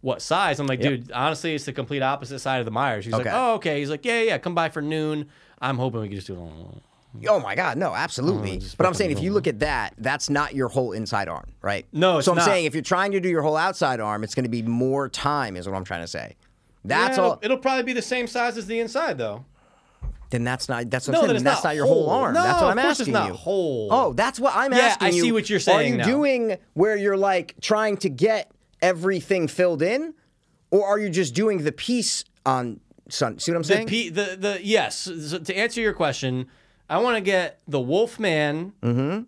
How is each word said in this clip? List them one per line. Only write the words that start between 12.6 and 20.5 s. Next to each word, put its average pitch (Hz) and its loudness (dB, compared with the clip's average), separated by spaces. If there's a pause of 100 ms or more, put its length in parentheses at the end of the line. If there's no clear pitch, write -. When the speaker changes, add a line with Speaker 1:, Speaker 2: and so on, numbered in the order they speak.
Speaker 2:
if 143 -2
you're 156 -4
trying 185 0
to 196 0
do 180 -2
your 165 2
whole 156 2
outside 156 0
arm, 107 -2
it's 107 -8
gonna 127 0
be 117 -2
more 131 0
time, 131 0
is 90 -8
what 95 -6
I'm 95 -4
trying 87 -6
to 85 -8
say. 64 -10 (500)
That's 180 2
Speaker 1:
Yeah, 190 4
Speaker 2:
all. - 4
Speaker 1:
it'll, - -6
it'll 254 0
probably 262 0
be 254 -4
the 240 -2
same 247 -4
size 240 -2
as 208 -8
the 226 -4
inside, 233 -2
though. 113 -6 (840)
Speaker 2:
Then 117 0
that's 127 -4